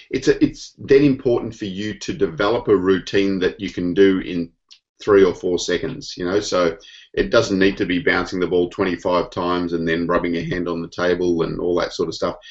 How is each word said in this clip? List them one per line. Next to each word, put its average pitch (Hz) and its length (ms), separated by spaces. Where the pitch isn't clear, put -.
it's - 180
a, - 160
it's - 340
then 139 260
important 120 520
for - 100
you 101 340
to - 120
develop 98 560
a 107 80
routine 95 640
that 87 220
you 95 80
can 90 240
do 98 260
in 85 320
three 101 220
or 87 100
four 90 260
seconds, - 580
you 90 80
know, 92 140
so 90 380
it 95 160
doesn't 104 300
need 98 180
to 101 80
be 90 140
bouncing 90 400
the 87 80
ball 87 220
twenty-five 90 600
times 87 420
and 82 140
then 82 200
rubbing 87 260
your 85 120
hand 85 240
on 85 120
the 85 60
table 87 560
and 80 160
all 87 160
that 87 180
sort 87 140
of 80 80
stuff. 87 220